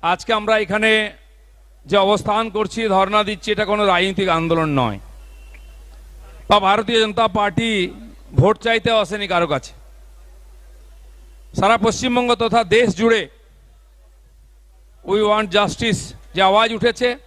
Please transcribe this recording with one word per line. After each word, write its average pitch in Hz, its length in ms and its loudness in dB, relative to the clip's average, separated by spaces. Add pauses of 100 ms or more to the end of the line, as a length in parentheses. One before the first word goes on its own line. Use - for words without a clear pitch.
আজকে 180 320 -2
আমরা 214 260 0
এখানে 214 520 0 (720)
যে 185 120 0
অবস্থান 208 520 0
করছি, 214 380 -4
ধর্ণা 196 360 2
দিচ্ছি, 208 280 -6
এটা 208 140 -2
কোনো 208 200 0
রাজনৈতিক 185 440 0
আন্দোলন 165 400 0 (100)
নয়, 107 200 -2 (1500)
বা 208 100 4
ভারতীয় 208 400 2
জনতা 220 280 0
পার্টি 202 680 -2 (420)
ভোট 196 280 2
চাইতে 226 280 0
আসেনি 202 360 -2
কারো 170 200 0
কাছে। 147 260 -4 (1800)
সারা 214 240 2
পশ্চিমবঙ্গ 240 580 0
তথা 226 280 0
দেশ 220 320 2
জুড়ে 214 320 2 (1800)
"We 190 120 0
want 214 300 2
justice" 202 540 0 (320)
যে 175 80 0
আওয়াজ 208 320 4
উঠেছে 240 540 -2